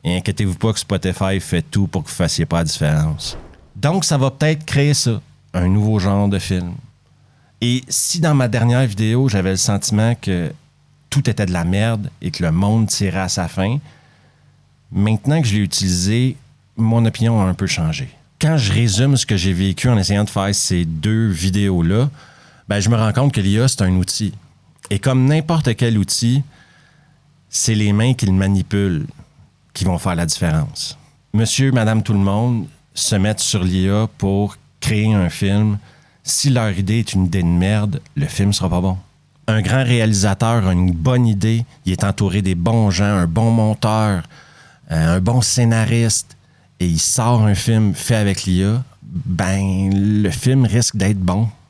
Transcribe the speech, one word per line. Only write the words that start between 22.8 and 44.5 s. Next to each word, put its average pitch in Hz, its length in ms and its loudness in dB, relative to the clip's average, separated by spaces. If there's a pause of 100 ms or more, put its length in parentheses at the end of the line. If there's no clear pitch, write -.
je 98 80 0
me 117 80 2
rends 110 160 0
compte 135 180 2
que - 80 -2
l'I 98 180 0
A, 127 120 2
c'est - 140 -2
un 92 120 2
outil. 92 380 -2 (560)
Et 101 100 -2
comme 131 260 2
n'importe 151 520 0
quel 117 200 2
outil, 117 460 0 (1040)
c'est - 240 -2
les 104 200 2
mains 113 200 2
qui - 120 -2
le 95 80 2
manipulent 95 760 0 (680)
qui - 120 -6
vont 90 120 0
faire 90 180 -2
la 85 100 0
différence. 78 720 -4 (340)
Monsieur, 113 380 2
madame, 110 320 2
tout 113 100 -2
le 101 60 2
monde 107 460 0 (280)
se - 220 -2
mettent 101 240 0
sur - 240 -2
l'I 92 260 0
A 107 180 0 (100)
pour 98 400 -2 (240)
créer 110 320 0
un 92 160 2
film. 101 500 0 (420)
Si - 280 -2
leur 110 280 0
idée 101 220 0
est - 140 -4
une 92 140 2
idée 90 160 0
de 85 40 0
merde, 101 540 0 (140)
le 71 120 -2
film 101 240 0
sera 95 180 -2
pas 90 120 0
bon. 92 160 -2 (520)
Un 110 120 0
grand 131 240 0
réalisateur 110 840 2
a 92 60 2
une 90 180 2
bonne 123 340 2
idée, 113 380 0 (220)
il 180 80 0
est 175 100 -2
entouré 98 380 0
des 95 120 0
bons 104 380 2
gens, 92 140 0
un 98 220 2
bon 110 220 0
monteur, 107 720 0 (680)